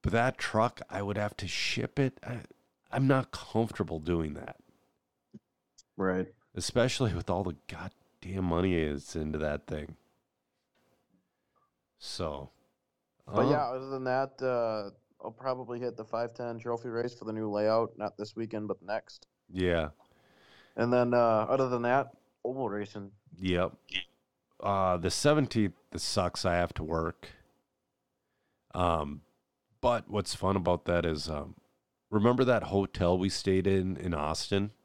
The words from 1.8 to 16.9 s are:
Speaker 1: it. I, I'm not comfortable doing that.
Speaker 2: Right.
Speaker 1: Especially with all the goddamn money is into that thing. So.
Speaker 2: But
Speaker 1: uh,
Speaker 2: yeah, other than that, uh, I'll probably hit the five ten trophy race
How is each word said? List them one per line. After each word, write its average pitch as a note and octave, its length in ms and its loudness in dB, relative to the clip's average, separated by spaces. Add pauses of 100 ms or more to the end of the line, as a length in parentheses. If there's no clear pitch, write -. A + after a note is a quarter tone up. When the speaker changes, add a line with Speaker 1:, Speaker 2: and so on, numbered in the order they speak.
Speaker 1:
it. C3+ 240 0
I, A#2+ 180 -10 (520)
I'm C3 140 2
not C3 240 2
comfortable G2+ 680 -2
doing D#2 360 0
that. - 220 -12 (1400)
Speaker 2:
Right. F#2 300 0 (280)
Speaker 1:
Especially A#2 600 0
with E2+ 160 -4
all F#2 120 2
the F2 140 -4 (120)
goddamn - 760 -8
money F2+ 300 2
is D2+ 420 -2
into D#2 220 -4
that D2 280 -4
thing. D2+ 300 -10 (2000)
So. C#2+ 520 -6 (760)
Speaker 2:
But A2+ 200 2
Speaker 1:
uh, D3 40 4
Speaker 2:
yeah, D3 180 2
other C3 200 -6
than C3+ 160 -6
that, C3 380 0
uh, A2+ 480 0 (340)
I'll A#2 60 -6
probably B2 500 -6
hit A#2+ 160 -4
the A2 80 -10
five A#2 300 -4
ten A#2 240 -8
trophy A#2 300 -6
race A#2+ 260 -4